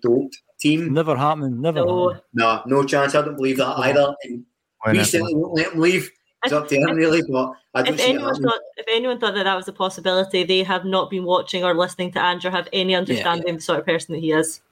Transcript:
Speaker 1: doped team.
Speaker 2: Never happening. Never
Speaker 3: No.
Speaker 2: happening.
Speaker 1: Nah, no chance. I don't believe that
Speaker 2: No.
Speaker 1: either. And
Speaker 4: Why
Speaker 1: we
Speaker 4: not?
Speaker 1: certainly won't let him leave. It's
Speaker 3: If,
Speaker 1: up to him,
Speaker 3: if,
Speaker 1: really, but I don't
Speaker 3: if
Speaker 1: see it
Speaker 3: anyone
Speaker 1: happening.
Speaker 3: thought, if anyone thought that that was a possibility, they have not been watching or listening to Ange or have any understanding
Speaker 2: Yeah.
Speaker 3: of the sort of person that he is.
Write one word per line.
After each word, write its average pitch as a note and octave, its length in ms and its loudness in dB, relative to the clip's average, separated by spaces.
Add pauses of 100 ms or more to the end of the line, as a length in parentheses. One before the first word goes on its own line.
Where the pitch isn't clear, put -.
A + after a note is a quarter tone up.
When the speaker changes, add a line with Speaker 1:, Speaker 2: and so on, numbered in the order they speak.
Speaker 1:
doped B2 360 0 (200)
team. D#3 360 0
Speaker 2:
Never D#3 220 2
happening. C#3 440 0
Never D#3 240 0
Speaker 3:
No. F3+ 240 2
Speaker 2:
happening. - 140 -4 (120)
Speaker 1:
Nah, A2+ 320 2
no C#3 180 4
chance. C#3 300 2
I D3 80 4
don't D3 140 -4
believe C3 220 0
that B2+ 180 0
Speaker 2:
No. B2+ 80 -2
Speaker 1:
either. C#3 300 4 (100)
And A#2+ 200 -10 (380)
Speaker 4:
Why A2 100 2
Speaker 1:
we - 60 4
Speaker 4:
not? - 80 2
Speaker 1:
certainly E3 280 0
won't E3+ 200 0
let E3+ 180 0
him E3 80 -2
leave. F3+ 300 2 (340)
It's - 80 0
Speaker 3:
If, D3+ 60 2
Speaker 1:
up D3 100 -4
to C#3 80 2
him, C#3 140 2
Speaker 3:
if, D#3+ 60 0
Speaker 1:
really, D#3+ 260 4
but C3 300 -2 (220)
I - 80 0
don't B3+ 120 0
Speaker 3:
if A#3+ 60 -4
Speaker 1:
see B3+ 60 2
it B3+ 40 4
Speaker 3:
anyone C#4 180 -2
Speaker 1:
happening. C4 220 0
Speaker 3:
thought, A3+ 100 -2 (160)
if A3+ 140 -10
anyone A#3+ 280 0
thought G#3 160 -2
that G3+ 100 -2
that F#3+ 120 2
was F#3 120 -8
a - 40 -12
possibility, F#3+ 720 0
they F#3 180 2
have F3+ 220 -2
not F#3+ 260 0
been F#3 140 -4
watching F3+ 400 0
or F3+ 100 2
listening F3 380 -2
to - 120 -2
Ange F3+ 220 -2
or F#3 40 0
have F3+ 220 -4
any F#3 220 0
understanding F3+ 540 0
Speaker 2:
Yeah. E3+ 60 -2
Speaker 3:
of D#3+ 40 -8
the D#3+ 60 -12
sort D#3+ 160 0
of - 60 -6
person E3 280 -2
that D#3 60 -6
he D#3+ 120 0
is. D#3+ 280 0 (120)